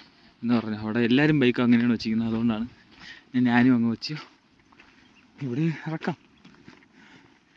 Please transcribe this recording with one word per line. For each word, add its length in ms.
എന്ന് 120
പറഞ്ഞു. 220
അവിടെ 220
എല്ലാവരും 420
ബൈക്ക് 220
അങ്ങനെയാണ് 300
വെച്ചിരിക്കുന്നത്. 360
അതുകൊണ്ടാണ് 380
ഞാൻ, 100
ഞാനും 300
അങ്ങ് 160
വെച്ചു. 260
ഇവിടെ 180
ഇറക്കാം. 560